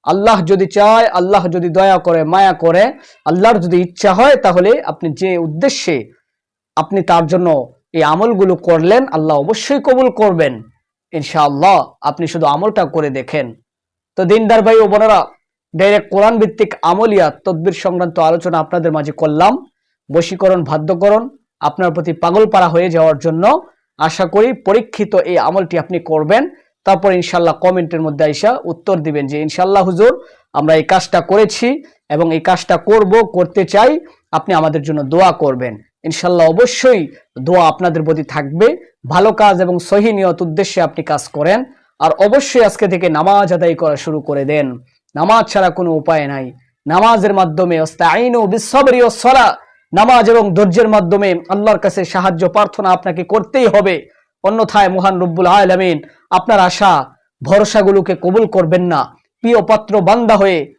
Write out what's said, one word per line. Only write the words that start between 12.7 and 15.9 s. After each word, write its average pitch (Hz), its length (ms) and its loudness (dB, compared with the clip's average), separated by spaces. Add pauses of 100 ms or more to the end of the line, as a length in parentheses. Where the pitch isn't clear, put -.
করে 151 260 -4
দেখেন। 131 360 -6 (720)
তো 190 80 -2
দিনদার 220 380 2
ভাই 226 180 4
ও 214 120 4
বোনেরা, 214 280 4 (580)
ডাইরেক্ট 208 360 2